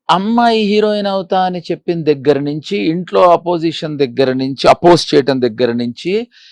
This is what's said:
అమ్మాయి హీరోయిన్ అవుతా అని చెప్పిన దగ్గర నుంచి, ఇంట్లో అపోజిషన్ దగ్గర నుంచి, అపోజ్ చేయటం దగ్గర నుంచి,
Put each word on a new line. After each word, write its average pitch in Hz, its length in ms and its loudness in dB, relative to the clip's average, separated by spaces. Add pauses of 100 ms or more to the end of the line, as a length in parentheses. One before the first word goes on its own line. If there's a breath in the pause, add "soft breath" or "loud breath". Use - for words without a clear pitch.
(100)
అమ్మాయి 220 520 2
హీరోయిన్ 208 440 0
అవుతా 190 380 -2
అని 180 160 -4
చెప్పిన 170 440 -6
దగ్గర 143 340 2
నుంచి, 147 380 -6
ఇంట్లో 185 560 0
అపోజిషన్ 165 680 -2
దగ్గర 131 340 0
నుంచి, 131 360 -2
అపోజ్ 160 460 4
చేయటం 135 280 2
దగ్గర 117 300 0
నుంచి, 143 560 -6 (240 soft breath)